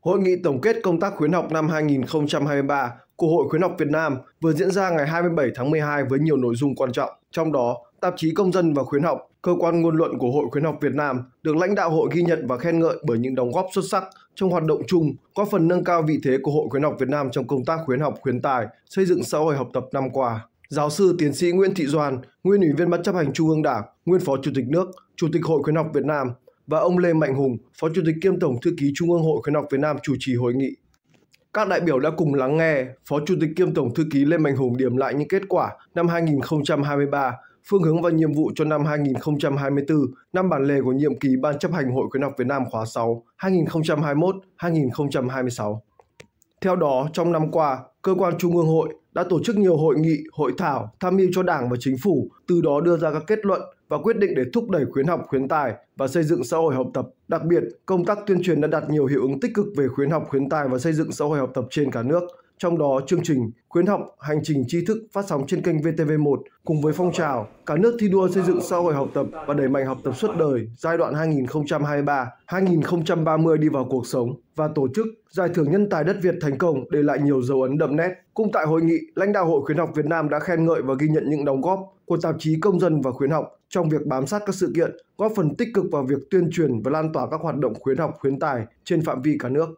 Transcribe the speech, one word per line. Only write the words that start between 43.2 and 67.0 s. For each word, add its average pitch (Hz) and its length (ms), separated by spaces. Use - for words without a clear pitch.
hai 190 140
nghìn 175 140
không 156 180
trăm 156 180
hai 147 140
mươi 151 60
mốt, 185 140
hai 170 140
nghìn 151 180
không 143 200
trăm 131 200
hai 131 140
mươi 123 80
sáu. 110 300
Theo 185 140
đó, 147 380
trong 170 180
năm 156 200
qua, 147 280
cơ 190 160
quan 175 200
Trung 170 200
ương 160 100
Hội 160 220
đã 175 160
tổ 170 140
chức 220 140
nhiều 185 200
hội 151 220
nghị, 160 180
hội 135 260
thảo, 131 420
tham 185 160
mưu 190 180
cho 185 100
Đảng 147 260
và 123 100
Chính 131 240
phủ, 143 240
từ 175 140
đó 147 200
đưa 170 160
ra 156 140
các 151 160
kết 214 180
luận 190 160
và 151 80
quyết 214 200
định 196 180
để 131 80
thúc 233 160
đẩy 156 220
khuyến 139 160
học, 160 200
khuyến 135 200
tài 143 260
và 135 100
xây 165 160
dựng 151 200
xã 160 140
hội 160 180
học 131 180
tập. 127 140
Đặc 160 180
biệt, 170 180
công 175 200
tác 208 220
tuyên 180 160
truyền 160 180
đã 151 60
đạt 156 220
nhiều 147 160
hiệu 135 160
ứng 135 180
tích 240 140
cực 208 120
về 139 100
khuyến 139 220
học, 151 200
khuyến 139 200
tài 151 180
và 127 100
xây 160 160
dựng 156 180
xã 147 140
hội 147 140
học 127 140
tập 123 160
trên 143 220
cả 113 120
nước. 160 200
Trong 170 200
đó, 139 300
chương 175 160
trình 123 280
Khuyến 175 160
học, 202 340
hành 151 240
trình 147 240
tri 170 180
thức 220 120
phát 196 140
sóng 139 200
trên 180 140
kênh 165 200
V 156 60
T 170 100
V 151 120
một 143 200
cùng 156 160
với 151 120
phong 180 200